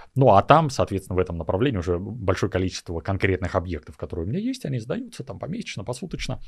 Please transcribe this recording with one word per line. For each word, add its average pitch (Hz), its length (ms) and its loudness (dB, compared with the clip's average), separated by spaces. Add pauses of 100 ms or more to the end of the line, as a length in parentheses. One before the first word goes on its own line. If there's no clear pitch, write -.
(140)
Ну, 127 160 6
а 101 120 10
там, 151 280 6
соответственно, 92 460 -2
в - 20 6
этом 90 180 0
направлении 95 420 0
уже 85 200 0
большое 98 540 -2
количество 90 480 -4
конкретных 95 560 0
объектов, 87 400 -6
которые 82 300 -6
у - 20 -4
меня 147 100 -4
есть, 254 260 -6
они 135 140 -4
сдаются 170 460 -8
там 92 160 -12
помесячно, 143 440 -8
посуточно. - 640 -8